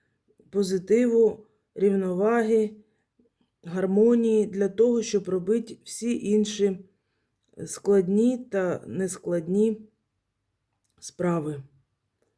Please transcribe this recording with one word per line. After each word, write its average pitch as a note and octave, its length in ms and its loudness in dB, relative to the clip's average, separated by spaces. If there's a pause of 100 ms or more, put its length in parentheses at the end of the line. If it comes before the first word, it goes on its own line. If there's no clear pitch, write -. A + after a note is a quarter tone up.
(500)
позитиву, G#3 960 2 (300)
рівноваги, G#3+ 1000 0 (880)
гармонії G#3+ 840 2
для F#3+ 240 -2
того, A#3 320 2
щоб G#3 280 -4
робити F#3+ 540 -2
всі - 460 -6
інші G3+ 500 0 (840)
складні G3+ 720 0
та F#3 500 -4
нескладні F#3 920 -2 (1160)
справи. D#3 640 -6 (760)